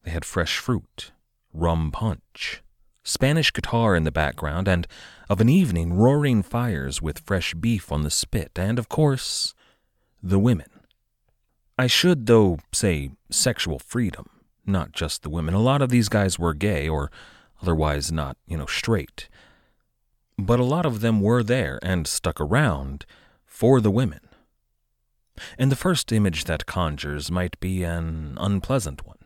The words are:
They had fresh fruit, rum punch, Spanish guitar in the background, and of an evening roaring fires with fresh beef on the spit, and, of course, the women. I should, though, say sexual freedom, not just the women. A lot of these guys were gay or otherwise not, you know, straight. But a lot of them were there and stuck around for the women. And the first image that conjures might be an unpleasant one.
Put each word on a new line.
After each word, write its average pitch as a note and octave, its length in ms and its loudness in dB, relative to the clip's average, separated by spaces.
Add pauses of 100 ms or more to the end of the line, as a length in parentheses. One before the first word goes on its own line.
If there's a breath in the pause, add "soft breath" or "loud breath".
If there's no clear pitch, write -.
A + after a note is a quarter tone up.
They E2+ 80 -10
had E2 140 -4
fresh - 340 -2
fruit, - 540 -6 (400)
rum D#2+ 400 0
punch, - 720 -6 (400)
Spanish D3 480 0
guitar A2+ 420 2
in E2 80 4
the D#2 80 2
background, D2+ 560 -2
and F2 220 2 (400 loud breath)
of G2+ 120 0
an A2+ 80 6
evening G2 440 2
roaring B2 500 4
fires E2+ 580 -4
with D#2 200 -6
fresh F#2 340 -2
beef G#2 380 -2
on D2+ 100 0
the D2 80 -2
spit, - 460 -4
and, G#2+ 240 0
of - 80 -10
course, - 680 -2 (680)
the G2 200 2
women. G#2 260 2 (1120)
I B2+ 120 2
should, D#3 380 2
though, G#2 340 6 (120)
say D2+ 380 0 (200)
sexual F2 500 -2
freedom, - 500 -4 (340)
not F#2+ 280 -2
just - 320 -6
the D#2 40 -6
women. D#2+ 260 -2
A G2+ 60 4
lot C3+ 220 2
of C3 60 0
these A#2+ 200 4
guys G2+ 300 0
were E2 160 0
gay D#2 340 -2
or C#2+ 220 -2 (500 loud breath)
otherwise D#2 520 0
not, C#2+ 240 -6 (100)
you E2+ 100 -6
know, C#2+ 100 -6
straight. - 640 -4 (1120 soft breath)
But A#2 220 2
a B2 40 4
lot D#3+ 220 0
of A2+ 140 -2
them A2+ 200 2
were A#2 220 2
there G#2 400 -2
and F2 240 -2
stuck - 340 -4
around D2+ 680 0 (380 soft breath)
for B2+ 360 4
the G#2+ 100 4
women. G2 300 0 (1400 loud breath)
And C3+ 140 4
the - 20 4
first - 380 0
image G2 320 2
that D#2+ 200 -4
conjures D2 640 -4
might F2+ 300 -4
be F#2 240 -2
an E2 580 -4
unpleasant G2+ 640 -2
one. - 220 -20